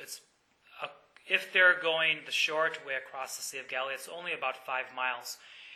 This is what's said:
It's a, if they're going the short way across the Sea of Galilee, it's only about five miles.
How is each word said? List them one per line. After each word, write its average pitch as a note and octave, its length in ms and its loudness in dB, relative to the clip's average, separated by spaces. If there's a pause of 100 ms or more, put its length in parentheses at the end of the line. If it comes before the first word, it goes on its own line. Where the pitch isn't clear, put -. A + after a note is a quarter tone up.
It's - 200 -14 (600)
a, D3 60 -6 (400)
if F#3 260 0
they're F3+ 300 8
going D#3+ 420 4
the C3 60 -12
short D#3+ 560 2
way C3+ 80 -4
across C3 420 -6
the - 60 -12
Sea - 160 -8
of B2+ 80 -10
Galilee, C3+ 280 -2
it's - 140 -10
only F3 240 -8
about C3 320 -4
five B2+ 200 -2 (100)
miles. B2+ 440 -4 (380)